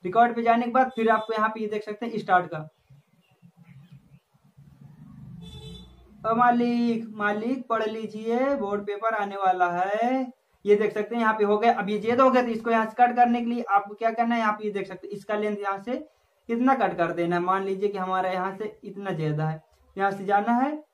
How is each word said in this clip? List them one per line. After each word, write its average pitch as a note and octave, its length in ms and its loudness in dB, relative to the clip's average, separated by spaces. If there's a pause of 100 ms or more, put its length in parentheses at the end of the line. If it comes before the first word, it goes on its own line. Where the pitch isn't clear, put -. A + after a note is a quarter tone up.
Record A#3 320 4
पे A#3 80 -2
जाने A#3 220 4
के A#3 60 -4
बाद B3+ 200 4
फिर A3+ 200 0
आपको A3 220 0
यहाँ G#3+ 160 2
पे A3 120 -8
ये G#3+ 60 -4
देख G#3 160 -6
सकते G#3+ 220 -10
हैं A3+ 140 -6
start F3+ 280 2
का, D#3 200 -10 (3500)
"ओ A3+ 120 0
मालिक, A#3+ 720 2 (100)
मालिक G#3+ 540 -4
पढ़ A3 160 0
लीजिए, A3+ 720 -2
Word G3+ 260 -4
paper G#3 320 -4
आने G3+ 220 -4
वाला F3+ 360 2
है।" A#3 580 0 (340)
ये G#3 100 6
देख G#3 180 0
सकते G#3+ 220 -4
हैं A#3 60 0
यहाँ A3 120 4
पे G#3+ 100 0
हो G#3 140 4
गया। A#3 160 4
अब G3+ 160 -2
ये G#3 100 -2
ज्यादा A#3+ 240 2
हो C4 80 8
गया B3 100 4
तो A#3+ 80 -2
इसको A3+ 220 -2
यहाँ A3+ 140 2
से A3 120 -10
cut A#3+ 180 4
करने A#3+ 260 4
के A#3 60 -4
लिए A#3+ 220 -2
आपको G3+ 260 0
क्या A3+ 160 0
करना A#3 240 0
है, A3+ 60 0
यहाँ G#3+ 120 2
पे G#3+ 120 -6
ये G#3 60 -2
देख F#3+ 160 -4
सकते F#3 200 -14
हैं G3+ 60 -10
इसका G#3 220 -6
length G#3 220 -2
यहाँ G3 220 -4
से A#3 140 -6 (560)
इतना B3 260 4
cut F#3+ 220 0
कर E3+ 160 0
देना E3+ 220 0
है। F3 60 0
मान F#3+ 220 0
लीजिए G3 260 -2
कि G3+ 80 -6
हमारा F#3 340 -2
यहाँ F#3 220 -2
से G#3+ 180 -8 (120)
इतना G3 300 -8
ज्यादा D#3 340 -2
है, D#3+ 140 -6 (340)
यहाँ G3 160 0
से G3 140 -8
जाना G#3 280 2
है C4+ 180 2 (220)